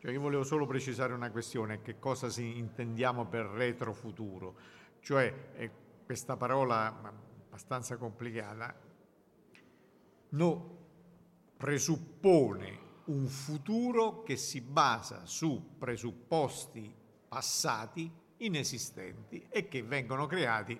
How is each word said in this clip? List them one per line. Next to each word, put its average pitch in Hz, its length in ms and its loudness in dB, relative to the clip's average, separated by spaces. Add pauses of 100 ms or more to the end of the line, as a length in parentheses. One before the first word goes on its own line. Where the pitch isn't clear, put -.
Cioè, - 120 -6
io 139 80 -2
volevo 143 240 2
solo 147 220 2
precisare 131 460 0
una 120 180 -4
questione, 110 520 -4
che 113 160 -10
cosa 131 300 -2
si 117 300 -4
intendiamo 117 680 0
per 113 200 -2
retrofuturo, 107 1120 -4 (440)
cioè, 131 340 2 (220)
eh, 110 140 -6 (340)
questa 127 320 -4
parola 120 640 2 (480)
abbastanza 123 480 -6
complicata, 113 800 -8 (1600)
no, - 480 2 (800)
presuppone 139 1300 4 (180)
un 139 200 0
futuro 208 960 0
che 131 140 -2
si - 240 -4
basa 117 680 2
su - 520 -2
presupposti 120 1160 -2 (340)
passati 131 880 -2 (200)
inesistenti 117 1120 -4
e 220 200 -2
che 127 140 -4
vengono 131 440 -2
creati 117 540 0